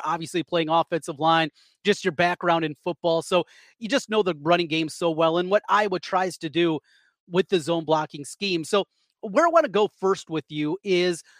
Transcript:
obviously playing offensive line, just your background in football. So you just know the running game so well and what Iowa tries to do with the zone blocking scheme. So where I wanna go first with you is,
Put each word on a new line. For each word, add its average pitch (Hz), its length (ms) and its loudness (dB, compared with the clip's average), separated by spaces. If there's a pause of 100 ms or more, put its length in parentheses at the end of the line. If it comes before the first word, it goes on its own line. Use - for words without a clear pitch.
obviously 165 380 -4
playing 165 260 -2
offensive 165 500 0
line, 160 320 2 (340)
just 196 200 0
your 185 80 0
background 170 540 0
in 151 80 -6 (100)
football. 165 380 0
So 180 220 2 (340)
you 226 100 -10
just 240 220 -2
know 214 120 2
the 175 200 0
running 175 240 2
game 160 240 -2
so 170 200 -2
well 165 280 0
and 180 120 -2
what 208 200 2
Iowa 196 300 0
tries 185 380 -4
to 160 120 -8
do 160 300 0 (500)
with 180 180 0
the 185 120 0
zone 160 260 -2
blocking 156 400 -2
scheme. 180 360 -4
So 196 220 0 (360)
where 220 260 2
I - 20 6
wanna 320 220 4
go 202 180 2 (100)
first 190 300 -2
with 160 220 -4
you 151 340 -4
is, 180 380 0 (180)